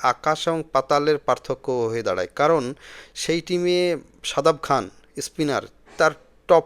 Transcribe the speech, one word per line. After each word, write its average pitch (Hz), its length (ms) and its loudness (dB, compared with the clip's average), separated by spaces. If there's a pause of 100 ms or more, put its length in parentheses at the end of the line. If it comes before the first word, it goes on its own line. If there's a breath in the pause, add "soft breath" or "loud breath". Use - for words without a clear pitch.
আকাশ 151 460 0
এবং 165 240 -2
পাতালের 147 460 2
পার্থক্য 127 540 -4
হয়ে 117 320 -2
দাঁড়ায়। 92 320 -2
কারণ 143 380 2 (420 loud breath)
সেই 165 260 -2
টিমে 175 560 0 (260)
শাদাব 151 380 0
খান 117 280 -2 (320)
স্পিনার, 143 400 -4 (360)
তার 156 140 4 (360)
টপ 165 180 6